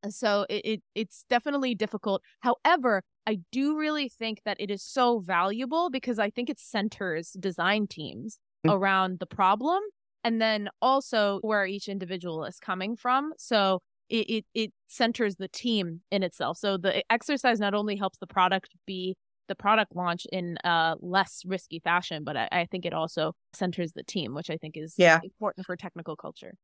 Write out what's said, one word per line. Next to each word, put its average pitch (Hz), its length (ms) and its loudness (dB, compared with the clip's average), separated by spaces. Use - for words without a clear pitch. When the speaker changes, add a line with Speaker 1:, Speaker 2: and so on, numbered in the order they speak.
Speaker 1:
And 214 100 -6
so 202 380 4
it, 208 160 -2
it, 214 160 -2
it's - 360 -6
definitely 262 440 2
difficult. 208 480 -2
However, 247 600 4
I 220 120 0
do 285 260 0
really 302 320 0
think 226 340 -6
that 202 160 -4
it 202 100 -4
is 196 120 -4
so 240 380 2
valuable 220 680 0
because 247 300 -4
I 208 100 2
think 240 220 -4
it 247 100 -6
centers 190 800 -4
design 190 480 0
teams 151 520 -12
Speaker 2:
Mm. 180 60 6
Speaker 1:
around 190 460 2
the 180 80 -8
problem 233 560 2
and 226 160 0
then 214 300 0
also 233 640 2
where 214 240 2
each 196 200 -6
individual 180 600 -6
is 180 120 -10
coming 196 380 -4
from. 269 400 0
So 190 440 2
it, 226 220 0
it, 220 140 -2
it 220 180 -2
centers 226 480 0
the 190 120 -8
team 185 520 -2
in 196 120 2
itself. 165 340 -4
So 196 220 0
the 190 240 2
exercise 240 480 2
not 202 140 0
only 208 220 0
helps 196 220 -4
the 185 80 -14
product 185 440 2
be 185 300 -6
the 190 60 -4
product 208 400 2
launch 175 380 -2
in 175 320 -4
a 165 360 2
less 190 460 0
risky 180 320 -6
fashion, 170 460 0
but 147 140 -4
I, 113 140 -2
I 175 140 0
think 175 200 -6
it 165 80 -2
also 160 400 -2
centers 175 400 -4
the - 100 -14
team, 139 320 -6
which 151 160 -10
I 160 60 -4
think 160 200 -12
is 160 200 -12
Speaker 2:
Yeah. 165 260 8
Speaker 1:
important 190 440 -8
for 180 100 -8
technical 170 400 -12
culture. - 480 -16